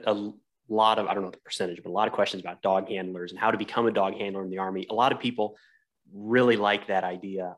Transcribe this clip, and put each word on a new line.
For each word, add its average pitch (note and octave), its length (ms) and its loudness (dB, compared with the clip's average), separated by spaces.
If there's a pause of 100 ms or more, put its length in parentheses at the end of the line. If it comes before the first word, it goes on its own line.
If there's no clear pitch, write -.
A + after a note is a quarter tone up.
a G#2 280 0 (360)
lot A2 300 4
of, G2+ 80 0
I F#2+ 80 0
don't G2 80 -2
know F#2 80 -8
the - 60 -16
percentage, F2 440 -6
but F2 80 -12
a - 20 -8
lot G#2 160 2
of A2 60 -4
questions G2 280 0
about F2 200 -12
dog F#2+ 280 0
handlers F#2 420 -6
and F#2 80 -12
how A2 100 2
to A2+ 80 2
become A#2 300 0
a A2+ 40 2
dog G2 240 2
handler G2 280 -6
in F#2 80 -8
the F#2+ 80 -6
Army. F#2+ 300 -4
A G#2+ 40 -6
lot A#2+ 180 4
of B2 80 -4
people A2 360 -4 (580)
really A2+ 440 4
like G#2 300 2
that F#2+ 160 2
idea F2+ 540 -6